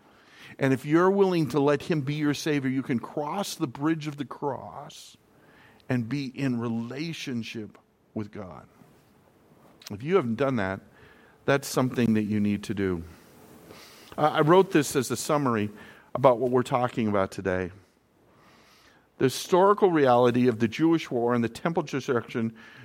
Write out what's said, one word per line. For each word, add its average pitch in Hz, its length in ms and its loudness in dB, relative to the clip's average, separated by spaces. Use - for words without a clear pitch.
and 135 140 2
if 127 120 -2
you're 165 260 4
willing 185 400 2
to 151 100 0
let 143 220 2
him 156 200 -2
be 143 120 -4
your 147 200 0
Savior, 139 360 -2
you 131 120 -2
can 123 160 -2
cross 156 560 -6
the 160 120 -4
bridge 147 400 -4
of 143 100 -8
the 143 80 -8
cross 123 920 -10
and 123 200 -2
be 139 180 -6
in 127 340 -4
relationship 117 1160 -8
with 107 160 -8
God. 85 360 -16
If 104 120 -12
you 165 140 0
haven't 120 200 0
done 135 200 0
that, 98 240 -2
that's 139 200 0
something 123 480 0
that 107 100 2
you 107 160 -2
need 104 240 -2
to 107 100 -6
do. 92 280 -2
Uh, 147 180 2
I 156 80 2
wrote 185 280 6
this 147 240 2
as 131 160 0
a 120 60 -2
summary 120 540 0
about 127 240 6
what 123 120 0
we're 127 120 4
talking 123 460 -2
about 98 220 2
today. 92 400 -4
The 139 80 4
historical 190 640 4
reality 123 580 4
of 110 100 0
the 117 100 2
Jewish 160 420 0
war 120 240 0
and 120 80 2
the 113 60 0
temple 170 340 -4
destruction 120 720 -4